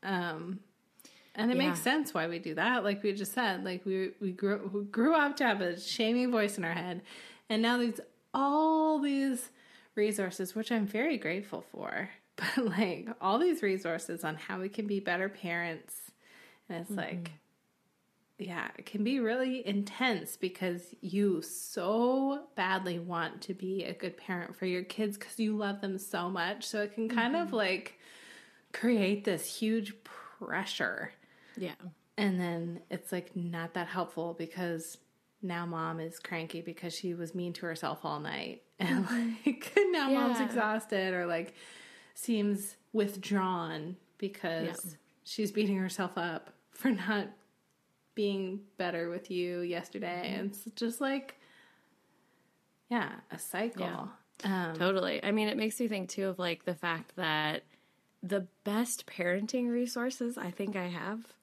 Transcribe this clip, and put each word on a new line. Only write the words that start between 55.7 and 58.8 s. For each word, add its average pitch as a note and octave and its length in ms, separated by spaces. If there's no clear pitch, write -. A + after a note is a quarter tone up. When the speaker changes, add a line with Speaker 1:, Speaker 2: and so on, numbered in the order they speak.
Speaker 2:
me A#3+ 80
think, F#3+ 220
too, G3 180
of, F#3 120
like, E3+ 260
the F3 100
fact E3 400
that D#3 480
the F#3+ 240
best A3+ 420